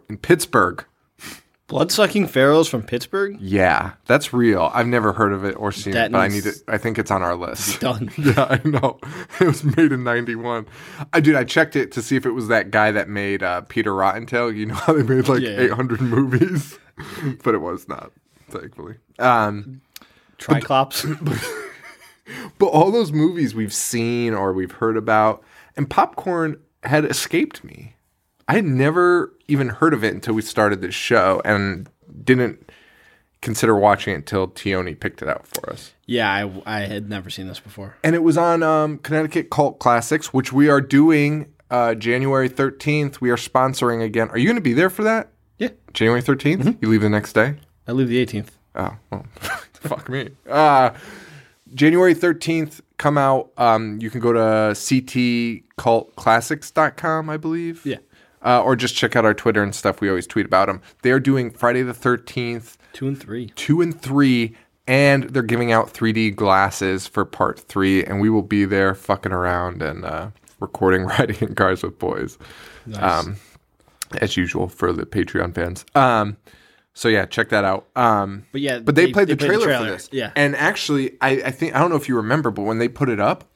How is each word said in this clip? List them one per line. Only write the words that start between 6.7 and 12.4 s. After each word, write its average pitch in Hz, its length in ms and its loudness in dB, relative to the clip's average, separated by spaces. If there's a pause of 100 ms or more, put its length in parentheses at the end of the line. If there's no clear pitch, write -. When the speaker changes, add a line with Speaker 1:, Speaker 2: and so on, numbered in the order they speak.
Speaker 1:
I 107 60 0
think 113 220 -4
it's 107 100 -2
on 95 140 0
our 87 120 -2
list. 92 460 -8
Speaker 2:
Done. 117 320 -4
Speaker 1:
<laughs> - 40 -16
Yeah, 139 280 2 (180)
I - 40 0
know. 135 320 -2 (420)
It 185 60 4
was - 160 -2
made 151 280 4
in 127 120 -4
ninety-one. 120 640 -4 (440)
I, 170 100 4
dude, 151 140 6
I 127 80 2
checked 156 320 0
it 127 180 -2
to 117 100 -6
see 135 120 -2
if 131 120 0
it 120 60 0
was 113 160 -4